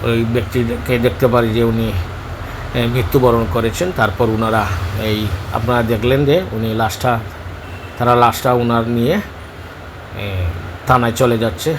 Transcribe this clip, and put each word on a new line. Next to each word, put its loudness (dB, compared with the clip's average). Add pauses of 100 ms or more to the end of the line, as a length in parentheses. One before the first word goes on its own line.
ওই 2
ব্যক্তিকে 0
দেখতে 2
পারি 4
যে 2
উনি, 2 (840)
এ, 2
মৃত্যুবরণ 4
করেছেন। 0
তারপর 2
ওনারা 2 (380)
এই, 0 (260)
আপনারা 2
দেখলেন 2
যে 4 (100)
উনি -2
লাশটা, 0 (760)
তারা 4
লাশটা 4
ওনার 2
নিয়ে, 2
এ, -8 (420)
থানায় 2
চলে 0
যাচ্ছে। -2